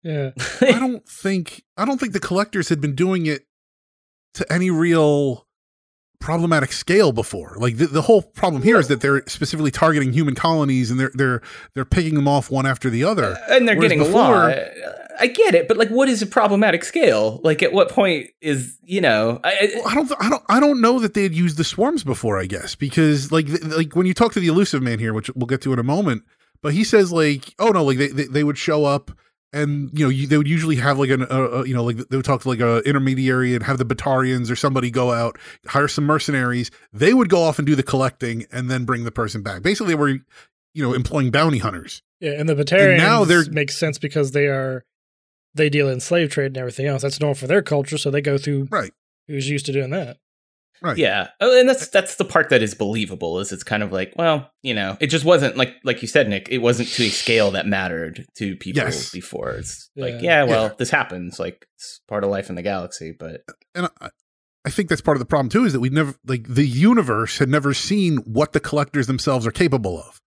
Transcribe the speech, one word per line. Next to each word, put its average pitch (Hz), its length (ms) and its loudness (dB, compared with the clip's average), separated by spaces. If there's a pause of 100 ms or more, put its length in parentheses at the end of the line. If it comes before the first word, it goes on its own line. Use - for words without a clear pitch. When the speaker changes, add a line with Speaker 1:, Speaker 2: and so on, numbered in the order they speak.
Speaker 1:
Yeah. 143 300 -6 (140)
Speaker 2:
<laughs> - 160 -6
Speaker 3:
I 247 180 4
don't 254 280 -4
think, 190 540 -6 (140)
I 185 80 -4
don't 262 160 -2
think 220 140 -4
the 196 80 -2
collectors 190 480 -2
had 151 100 0
been 143 160 -4
doing 180 300 0
it 147 200 -4 (920)
to - 160 -4
any 180 200 2
real 151 760 2 (760)
problematic 165 520 0
scale 180 400 2
before. 98 480 -6
Like, 117 180 -2
the, 160 100 2
the 147 140 0
whole 220 200 6
problem 151 420 -4
here 220 160 6
is 131 80 2
that 131 140 0
they're 139 260 2
specifically 151 440 -4
targeting 147 420 2
human 147 220 2
colonies 139 540 0
and 127 100 -2
they're, 131 140 -2
they're, 127 280 0 (320)
they're 135 120 -6
picking 160 300 0
them 143 120 2
off 143 220 2
one 135 160 -2
after 131 240 0
the 117 140 0
other. 180 220 2
Speaker 2:
Uh, 95 120 -4 (120)
and 247 180 6
they're 214 80 4
Speaker 3:
Whereas 165 160 4
Speaker 2:
getting 147 120 2
Speaker 3:
before 196 460 6
Speaker 2:
a 135 60 0
lot. - 40 -4 (600)
I 247 80 4
get 339 280 4
it, 170 120 4
but, - 100 2
like, 220 120 2
what 262 200 4
is 220 120 0
a 208 40 -2
problematic 202 580 2
scale? 117 600 2
Like, 156 200 2
at - 100 2
what 190 160 4
point 175 420 0 (100)
is, 135 420 -4
you 185 180 -2
know, 113 420 2
I, 180 80 0
I 202 240 0
Speaker 3:
Well, - 120 -4
I - 80 -2
don't, 285 120 0
th-, - 140 -6
I 214 80 0
don't, 269 200 -2
I 226 100 6
don't 285 220 4
know 240 180 4
that 220 140 -2
they 202 100 0
had 180 100 0
used 165 240 0
the 160 60 0
swarms 247 400 -2
before, 117 360 -2
I 92 80 -4
guess, 92 280 -10
because, 143 560 0
like, 160 160 0
th-, 160 160 -4
like, 156 320 -4
when 180 120 2
you 180 60 0
talk 233 200 0
to 202 80 0
the 175 60 2
Elusive 160 360 2
Man 117 160 -2
here, 110 140 -4
which 110 220 -6
we'll 123 120 -4
get 131 140 -2
to 131 120 -2
in 120 60 0
a 117 40 -2
moment, 143 400 0 (380)
but 147 120 -4
he 208 100 2
says, 202 300 4
like, 147 460 0
oh 220 100 4
no, 185 140 2
like, 135 140 2
they, 139 100 0
they, 135 180 -4
they 139 180 -2
would 147 140 0
show 151 260 0
up 143 280 -2 (420)
and, 143 440 -4
you 147 80 2
know, 131 40 2
you, 131 180 -2
they 147 100 2
would 147 120 2
usually 160 260 0
have, 135 240 0
like, 135 120 2
an, 131 120 2
uh, 127 360 -2
uh, 131 60 -4
you 131 80 -4
know, 120 120 0
like, 120 100 -2
they 127 220 -6
would 131 80 -4
talk 135 160 0
to, 131 80 -4
like, 120 100 -2
a 117 200 2
intermediary 131 760 0
and 113 80 -4
have 135 140 -2
the 127 80 -2
Batarians 127 680 -2
or 123 60 -2
somebody 131 340 -2
go 123 220 0
out, 117 240 -2 (280)
hire 143 220 0
some 147 160 -2
mercenaries. 131 680 0 (200)
They 143 220 4
would 240 160 4
go 175 120 4
off 160 160 2
and 151 80 -2
do 151 100 4
the 135 80 0
collecting 123 680 -2
and 123 180 -6
then 127 140 -2
bring 117 220 -4
the 113 80 -6
person 110 300 -4
back. 95 200 -10
Basically, 190 300 0
they - 20 2
were, 147 140 2
you 135 120 -2 (600)
know, 123 100 0
employing 127 380 0
bounty 147 280 2
hunters. - 420 -8 (180)
Speaker 1:
Yeah, 156 180 -6
and 156 120 -2
the 156 80 2
Speaker 3:
And 180 400 4
now 208 260 4
Speaker 1:
Batarians 165 40 2
Speaker 3:
they're 165 260 4
Speaker 1:
make 147 180 -2
sense 156 260 -4
because 139 340 -2
they 143 160 0
are, 131 360 -4 (680)
they 151 160 2
deal 143 180 2
in 127 140 -2
slave 170 300 0
trade 139 160 -2
and 131 100 -8
everything 127 300 -8
else. 135 160 -2
That's 139 180 -4
normal 143 140 0
for 131 120 -10
their 180 140 2
culture, 147 360 -2
so 143 140 -2
they 143 80 0
go 139 180 0
through 139 320 -4
Speaker 3:
Right. 131 220 -4 (380)
Speaker 1:
who's 139 200 -6
used 143 180 -4
to 143 40 -6
doing 135 200 -4
that. 269 260 -8 (640)
Speaker 3:
Right. 170 160 -4
Speaker 2:
Yeah. 101 320 0 (100)
Oh, 247 180 4
and 254 120 6
that's, 262 180 -2
that's - 280 0
the 190 100 -2
part - 240 0
that 123 120 4
is 107 140 -4
believable, 95 640 -6
is 98 140 -8
it's 90 100 -12
kind 107 180 -4
of 95 120 -6
like, 92 240 -6
well, 156 340 -2 (100)
you 127 120 -6
know, 98 260 -4
it 151 80 -6
just 143 160 -2
wasn't, 147 320 2
like, - 180 -2 (120)
like 123 160 -4
you 117 80 -10
said, - 180 2
Nick, 98 240 -6
it 131 60 -4
wasn't 117 320 0
to 120 160 -2
a 104 40 0
scale 107 420 0
that 92 140 -4
mattered 87 600 -4 (100)
to 98 220 -8
people 123 260 -4
Speaker 3:
Yes. - 300 -6
Speaker 2:
before. 87 380 -10
It's - 440 -12
like, 131 200 -8
Speaker 1:
Yeah. 120 60 -10
Speaker 2:
yeah, 165 220 2
well, 113 220 2
Speaker 3:
Yeah. 107 120 -6
Speaker 2:
this 120 120 -4
happens, 90 500 -6
like, 87 260 -10 (120)
it's - 320 -20
part 104 160 -4
of 98 40 0
life 98 200 -6
in 92 60 -8
the 87 60 -10
galaxy, 90 560 -8
but 80 280 -16 (280)
Speaker 3:
And 175 140 -6 (140)
I, - 80 -16 (560)
I 139 40 -4
think 180 200 -2
that's 165 100 0
part 151 160 2
of 131 40 -2
the 120 60 -4
problem, 139 220 0
too, 220 160 2
is 196 80 2
that 131 80 -2
we've 127 140 0
never, 147 200 0 (140)
like, 123 260 -4
the 139 140 4
universe 131 720 2
had 139 100 2
never 139 260 2
seen 185 520 0
what 123 260 0
the 175 80 0
collectors 143 480 -2
themselves 127 400 0
are 110 40 -2
capable 120 460 0
of - 300 -18